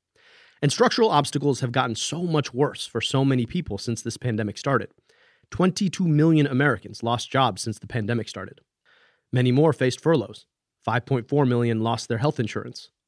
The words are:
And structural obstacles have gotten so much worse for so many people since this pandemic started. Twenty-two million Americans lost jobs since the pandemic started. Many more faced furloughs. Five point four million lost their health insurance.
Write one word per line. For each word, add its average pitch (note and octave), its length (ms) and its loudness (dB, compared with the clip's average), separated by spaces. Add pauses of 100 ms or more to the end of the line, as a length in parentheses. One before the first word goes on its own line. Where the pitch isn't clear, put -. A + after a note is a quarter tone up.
(600)
And C#3+ 100 2
structural A3+ 380 2
obstacles C#3+ 520 0
have A#2+ 120 -4
gotten B2+ 240 0
so - 280 -6
much D#3 280 0
worse B2+ 340 -2
for A2+ 140 -4
so C3+ 240 0
many B2+ 220 2
people - 320 -6
since - 240 -6
this - 160 -8
pandemic A2 400 -4
started. C3 320 -2 (600)
Twenty-two F#3 560 0
million D3+ 400 4
Americans B2+ 560 0
lost A#2+ 280 -2
jobs B2+ 320 0
since A2 160 -6
the - 80 -20
pandemic A2+ 420 -4
started. - 320 -14 (720)
Many B2 200 4
more D3 200 6
faced B2+ 300 0
furloughs. D3+ 420 -2 (400)
Five A2+ 220 0
point B2 220 -2
four C#3+ 180 2
million A#2+ 340 2
lost A#2 280 -2
their A#2 100 -2
health D3 200 0
insurance. A#2+ 520 -6 (180)